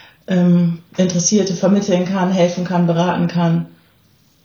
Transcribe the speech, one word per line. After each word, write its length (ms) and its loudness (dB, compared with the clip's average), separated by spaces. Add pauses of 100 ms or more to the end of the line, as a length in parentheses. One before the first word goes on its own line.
(260)
ähm, 540 2 (160)
Interessierte 580 0
vermitteln 500 0
kann, 260 -2
helfen 340 0
kann, 220 0
beraten 400 0
kann. 400 0 (800)